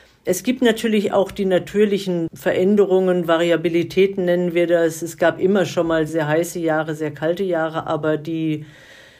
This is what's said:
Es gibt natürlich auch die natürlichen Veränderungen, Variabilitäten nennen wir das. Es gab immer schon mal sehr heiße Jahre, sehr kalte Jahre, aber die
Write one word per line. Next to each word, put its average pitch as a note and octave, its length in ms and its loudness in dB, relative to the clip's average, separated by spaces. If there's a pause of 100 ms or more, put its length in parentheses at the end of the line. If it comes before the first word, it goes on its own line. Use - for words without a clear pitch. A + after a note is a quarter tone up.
(280)
Es F3 140 0
gibt B3 180 0
natürlich A3 520 2
auch F#3+ 180 2
die G3+ 140 -4
natürlichen F#3 880 0
Veränderungen, F#3 920 2
Variabilitäten E3+ 960 0
nennen F3 300 0
wir F3 120 2
das. E3 340 2
Es E3 180 -8
gab E3 200 2
immer F#3 280 2
schon E3+ 200 -2
mal D#3+ 220 0
sehr D#3 180 -2
heiße E3+ 320 -2
Jahre, D#3 380 -2
sehr D3+ 160 -6
kalte F3 320 -4
Jahre, D#3+ 420 -4
aber D#3 300 -2
die D#3 500 -4 (540)